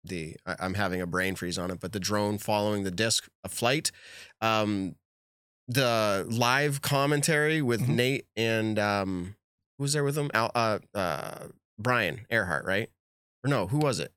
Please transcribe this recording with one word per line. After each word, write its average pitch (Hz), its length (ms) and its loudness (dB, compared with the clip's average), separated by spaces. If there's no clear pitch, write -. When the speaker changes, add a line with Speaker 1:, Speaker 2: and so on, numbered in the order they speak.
Speaker 1:
the, 80 400 -8
I, 90 140 -4
I'm 92 160 -2
having 92 260 -2
a 90 60 -4
brain 92 280 0
freeze 87 220 -6
on 90 140 -4
it, 87 100 -8
but 92 100 -8
the 104 80 -6
drone 104 380 0
following 104 460 0
the 95 80 -2
disc, 110 360 0
a 92 60 -8
flight, 139 420 0
um, 104 560 0
the 113 640 2
live 135 520 2
commentary 151 800 2
with 120 200 2
Speaker 2:
Mm-hmm. 123 140 2
Speaker 1:
Nate 127 300 0
and, 110 420 2
um, 98 560 0
who 139 60 -4
was 143 100 0
there 147 120 0
with 143 120 0
him? 147 160 -4
Al-, 113 220 2
uh, 113 240 2
uh, 85 520 -4
Brian 107 500 2
Earhart, 90 360 0
right? 98 240 0
Or 131 60 0
no, 110 180 2
who 139 120 0
was 135 200 2
it? 71 180 -6